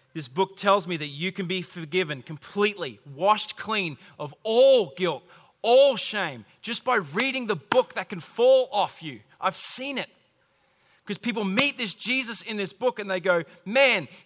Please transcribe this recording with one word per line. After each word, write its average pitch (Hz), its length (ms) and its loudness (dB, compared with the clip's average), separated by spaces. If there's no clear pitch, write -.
This 147 160 -10
book 185 260 -2
tells 196 320 2
me 175 80 -4
that 151 120 -6
you 156 260 -6
can 185 140 -6
be 185 140 -4
forgiven 160 600 -6
completely, 208 840 -6
washed 180 520 -2
clean 185 400 -6
of 147 160 -10
all 233 520 4
guilt, 165 340 -4
all 254 340 6
shame, 156 480 -6
just - 240 -8
by 247 100 2
reading 233 520 -4
the 202 100 -2
book 247 380 2
that 196 120 -6
can 180 140 -10
fall 254 500 4
off 196 320 -2
you. 139 160 -10
I've 185 160 -2
seen 269 400 -8
it. 202 120 -8
'Cause 170 120 -6
people 220 260 4
meet 233 340 0
this 214 160 -6
Jesus 233 480 -6
in 220 140 -10
this 202 160 -6
book - 280 -4
and 202 120 -6
they 185 80 -2
go, 175 240 2
"Man, 226 420 2